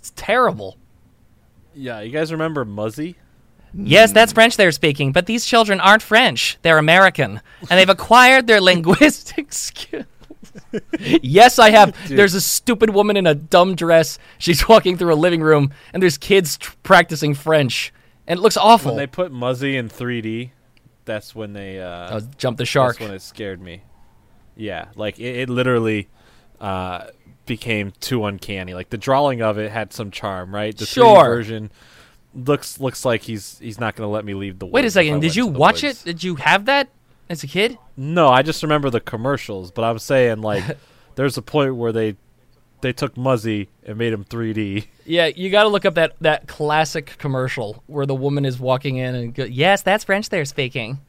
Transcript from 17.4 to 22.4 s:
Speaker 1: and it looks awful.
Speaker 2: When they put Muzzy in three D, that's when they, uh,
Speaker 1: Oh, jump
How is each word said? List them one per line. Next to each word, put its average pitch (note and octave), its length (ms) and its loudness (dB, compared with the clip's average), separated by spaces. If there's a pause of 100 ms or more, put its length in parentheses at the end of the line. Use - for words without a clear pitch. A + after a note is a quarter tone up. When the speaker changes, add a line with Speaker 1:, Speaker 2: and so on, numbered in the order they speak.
Speaker 1:
and F3 120 -4
it F3 40 -6
looks G#3+ 140 2
awful. G3 360 4
Speaker 2:
When A2+ 60 -4
they C#3 80 -6
put F3+ 260 -6
Muzzy B2+ 440 -4
in A#2 140 -6
three A#2+ 320 -8
D, A2+ 300 -8 (520)
that's G#2+ 300 -12
when G#2+ 180 -12
they, G2 280 -14
uh, F2+ 380 -12
Speaker 1:
Oh, - 20 -8 (180)
jump B2 200 -6